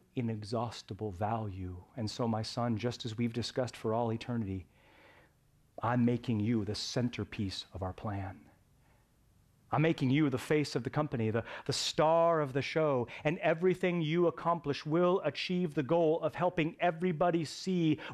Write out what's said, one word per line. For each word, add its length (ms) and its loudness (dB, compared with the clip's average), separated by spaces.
inexhaustible 960 -4
value. 640 -4
And 140 -4
so, 180 -2
my 160 0
Son, 340 -2
just 260 -4
as 140 -6
we've 160 0
discussed 420 -4
for 200 -2
all 180 0
eternity, 540 -4
I'm 240 4
making 340 0
you 260 0
the 100 -4
centerpiece 1000 -4
of 80 -8
our 120 -4
plan." 540 -8
I'm 100 2
making 300 2
you 180 4
the 80 0
face 400 0
of 60 -2
the 60 -4
company, 400 0
the, 140 0
the 80 -2
star 680 4
of 140 -2
the 80 2
show, 460 2
and 140 2
everything 640 2
you 260 2
accomplish 580 -2
will 400 4
achieve 480 0
the 100 0
goal 380 4
of 140 -2
helping 440 0
everybody 640 2
see 560 2